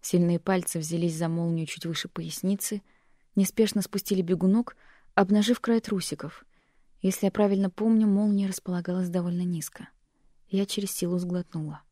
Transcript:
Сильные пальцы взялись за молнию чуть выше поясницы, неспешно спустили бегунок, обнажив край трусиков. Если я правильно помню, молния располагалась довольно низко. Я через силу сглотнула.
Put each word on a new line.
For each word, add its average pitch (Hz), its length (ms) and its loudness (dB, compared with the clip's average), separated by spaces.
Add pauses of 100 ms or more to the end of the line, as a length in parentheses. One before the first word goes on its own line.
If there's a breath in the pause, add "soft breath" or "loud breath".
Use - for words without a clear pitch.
Сильные 175 380 2
пальцы 180 400 -2
взялись 165 360 -2
за 165 120 -2
молнию 165 400 -2
чуть - 180 -10
выше 165 220 -6
поясницы, 190 760 -4 (540)
неспешно 202 460 2
спустили 190 400 -2
бегунок, 185 540 2 (380 soft breath)
обнажив 208 460 4
край 226 220 0
трусиков. - 640 -6 (560)
Если 190 260 0
я 190 40 2
правильно 196 380 2
помню, 220 380 4
молния 202 400 2
располагалась 180 640 -4
довольно 175 340 -2
низко. 175 460 -6 (580)
Я 196 180 0
через 196 260 -6
силу 175 280 -2
сглотнула. 170 600 -6 (100)